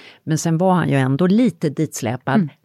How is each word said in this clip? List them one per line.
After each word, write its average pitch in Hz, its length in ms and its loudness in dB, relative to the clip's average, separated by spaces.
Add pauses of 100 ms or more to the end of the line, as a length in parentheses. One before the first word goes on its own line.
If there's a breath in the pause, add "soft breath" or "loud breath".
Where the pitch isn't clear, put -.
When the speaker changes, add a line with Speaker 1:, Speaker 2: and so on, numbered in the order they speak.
(240 loud breath)
Speaker 1:
Men 156 140 -2
sen 165 200 0
var 185 160 2
han 160 160 0
ju 143 60 0
ändå 135 320 2
lite 196 420 0
ditsläpad. 135 680 -4
Speaker 2:
Mm. 175 140 0 (160)